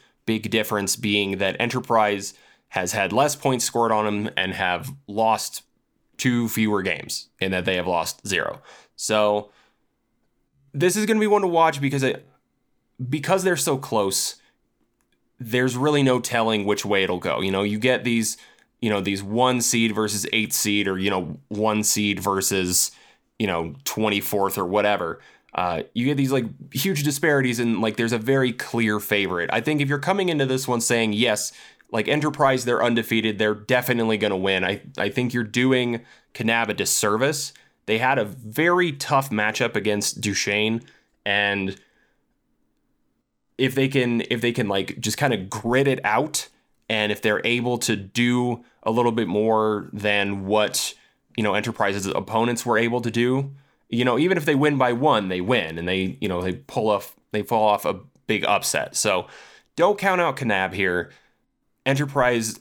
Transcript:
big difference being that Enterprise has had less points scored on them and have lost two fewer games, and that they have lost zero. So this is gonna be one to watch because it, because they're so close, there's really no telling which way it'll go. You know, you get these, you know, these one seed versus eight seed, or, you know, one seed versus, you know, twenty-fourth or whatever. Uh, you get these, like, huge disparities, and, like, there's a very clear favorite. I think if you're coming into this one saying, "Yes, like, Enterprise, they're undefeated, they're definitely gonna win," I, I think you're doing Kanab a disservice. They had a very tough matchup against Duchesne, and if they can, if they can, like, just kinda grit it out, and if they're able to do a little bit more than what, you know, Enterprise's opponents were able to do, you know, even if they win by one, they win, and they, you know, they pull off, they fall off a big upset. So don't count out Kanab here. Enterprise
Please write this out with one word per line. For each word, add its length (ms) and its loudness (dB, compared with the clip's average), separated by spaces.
big 220 -2
difference 440 0
being 440 0
that 200 0
Enterprise 760 0
has 240 -4
had 200 0
less 220 2
points 300 0
scored 260 0
on 140 2
them 320 -4
and 160 -2
have 400 -2
lost 560 -2
two 300 0
fewer 340 0
games, 480 -6
and 120 -2
that 120 -2
they 120 0
have 100 -2
lost 400 -2
zero. 340 -4
So 560 0
this 240 2
is 100 0
gonna 140 2
be 60 2
one 160 4
to 60 0
watch 320 2
because 220 0
it, 260 -2
because 340 0
they're 140 2
so 220 -2
close, 580 -2
there's 360 0
really 260 2
no 180 4
telling 460 0
which 180 0
way 200 2
it'll 160 -2
go. 200 -2
You 120 -2
know, 100 0
you 160 -2
get 260 0
these, 320 0
you 100 0
know, 100 0
these 220 -2
one 400 0
seed 320 2
versus 380 -2
eight 200 -2
seed, 360 0
or, 100 -2
you 120 0
know, 280 -4
one 340 0
seed 380 0
versus, 720 0
you 80 -2
know, 280 -2
twenty-fourth 760 -2
or 80 -2
whatever. 540 0
Uh, 280 -2
you 100 -2
get 120 0
these, 140 0
like, 160 0
huge 300 -2
disparities, 560 2
and, 220 0
like, 160 0
there's 160 0
a 60 0
very 340 2
clear 480 -2
favorite. 520 0
I 100 2
think 180 0
if 80 -2
you're 100 -2
coming 180 0
into 180 0
this 220 -2
one 120 0
saying, 340 0
"Yes, 380 0
like, 160 0
Enterprise, 580 2
they're 200 2
undefeated, 540 0
they're 160 2
definitely 640 0
gonna 180 2
win," 260 2
I, 200 -2
I 100 0
think 240 -2
you're 100 0
doing 400 2
Kanab 340 0
a 60 0
disservice. 800 0
They 120 0
had 200 2
a 80 0
very 680 0
tough 380 0
matchup 440 0
against 460 -2
Duchesne, 640 0
and 560 -2
if 180 0
they 140 2
can, 420 2
if 120 0
they 100 2
can, 160 -2
like, 320 -4
just 160 -2
kinda 220 0
grit 500 0
it 160 0
out, 440 -2
and 200 0
if 120 -4
they're 220 2
able 340 0
to 180 0
do 680 0
a 80 -2
little 220 2
bit 160 0
more 640 2
than 520 0
what, 500 0
you 60 -2
know, 120 2
Enterprise's 520 -2
opponents 600 -2
were 120 2
able 220 0
to 100 -4
do, 440 0
you 140 0
know, 140 2
even 180 4
if 80 -4
they 100 2
win 220 2
by 160 4
one, 360 2
they 120 -2
win, 380 0
and 100 -4
they, 320 -2
you 80 -2
know, 140 -2
they 100 -2
pull 380 -4
off, 260 -2
they 100 -2
fall 240 2
off 200 2
a 120 -2
big 180 0
upset. 500 0
So 320 0
don't 220 4
count 220 2
out 160 0
Kanab 380 0
here. 360 0
Enterprise 760 0